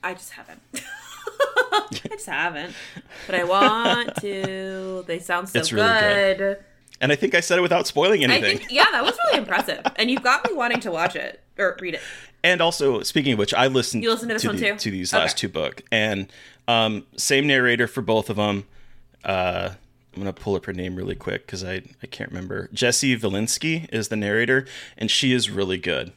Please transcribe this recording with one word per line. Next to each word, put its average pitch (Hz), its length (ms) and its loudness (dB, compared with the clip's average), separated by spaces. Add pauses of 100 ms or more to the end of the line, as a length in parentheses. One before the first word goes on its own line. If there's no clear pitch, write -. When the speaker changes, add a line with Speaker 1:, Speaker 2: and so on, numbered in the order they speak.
Speaker 1:
I 180 120 -8
just - 160 -18
haven't. - 300 -20 (120)
<laughs> - 80 -10 (880)
I 427 200 2
just - 340 -10
haven't. 170 480 -4 (540)
But 185 80 -2
I 175 80 2
want 233 800 2
to. 190 840 -6
They 175 140 -6
sound 180 300 -2
so - 100 0
Speaker 2:
It's - 120 -2
really 220 160 4 (120)
good. 202 400 4
Speaker 1:
good. 196 180 0 (420)
Speaker 2:
And 135 120 2
I 147 40 6
think - 180 0
I 175 60 6
said 175 180 2
it 180 40 4
without 175 260 2
spoiling 175 360 4
Speaker 1:
I - 20 4 (100)
Speaker 2:
anything. 101 240 2
Speaker 1:
think, - 120 -12
yeah, 285 200 6
that 247 120 0
was 339 220 0
really 294 140 2
impressive. 196 420 -4 (140)
And 233 160 0
you've 269 100 -2
got 285 260 2
me 453 80 -2
wanting 240 260 0
to 208 100 -6
watch 175 240 0
it - 260 -10 (160)
or - 240 0
read 180 140 -6
it. - 60 -10 (420)
Speaker 2:
And 175 180 4
also, 139 400 2
speaking 139 320 2
of 107 60 2
which, 101 160 2
I 127 120 6
listened 127 360 2
Speaker 1:
You 226 80 2
listened 233 180 -2
to 220 60 -2
this 214 80 -4
Speaker 2:
to 117 60 2
Speaker 1:
one 101 80 -2
Speaker 2:
the, 139 160 0
Speaker 1:
too? 208 40 -6
Speaker 2:
to 110 140 -4
these 92 200 -4
Speaker 1:
Okay. - 80 2
Speaker 2:
last 160 180 0
two 101 120 -4
books. 78 320 -4 (100)
And, 107 400 0 (360)
um, 110 400 0 (100)
same 139 300 2
narrator 123 400 4
for - 140 -6
both 110 280 0
of 101 80 -2
'em. 104 280 0 (580)
Uh, 92 480 -2 (420)
I'm 95 80 -12
gonna 98 120 -4
pull 101 220 -2
up 87 100 -4
her 95 80 -6
name 92 220 -6
really 95 200 -6
quick - 320 -8
'cause 92 160 -10
I, 92 180 -6 (220)
I - 40 -16
can't - 220 -12
remember. 92 420 -10
Jessie 123 460 2
Valinsky 113 760 -2
is 110 180 -2
the 113 60 -4
narrator, 117 520 2 (280)
and 110 140 -4
she 131 240 2
is 120 160 0
really 98 300 -2
good. 71 380 -2